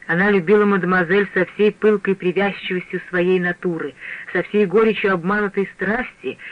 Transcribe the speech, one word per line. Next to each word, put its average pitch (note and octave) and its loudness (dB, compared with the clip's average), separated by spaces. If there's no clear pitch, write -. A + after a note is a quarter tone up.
Она F3+ 2
любила G3+ 4
мадемуазель F#3 2
со F#3 2
всей G#3 0
пылкой G3+ 0
привязчивостью F3+ -4
своей F3+ 0
натуры, E3+ -4
со F#3 -2
всей G#3 2
горечью G3+ 2
обманутой G3 -2
страсти G3 -6